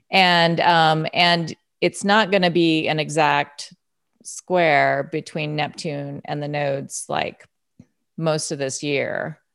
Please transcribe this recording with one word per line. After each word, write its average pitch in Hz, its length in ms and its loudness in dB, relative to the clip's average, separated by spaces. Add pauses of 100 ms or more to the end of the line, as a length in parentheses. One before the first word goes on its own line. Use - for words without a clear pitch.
(120)
And, 175 480 4
um, 160 540 4
and 170 420 2 (260)
it's 175 220 -2
not 202 280 2
gonna 185 200 2
be 160 360 2
an 156 120 -2
exact 147 760 0 (500)
square 139 880 0
between 151 440 -6
Neptune 143 680 -8
and 147 160 -8
the 147 60 -6
nodes, 143 600 -6
like, - 360 -4 (720)
most 156 340 -2
of 156 80 -6
this 135 240 -6
year. 139 560 -4 (160)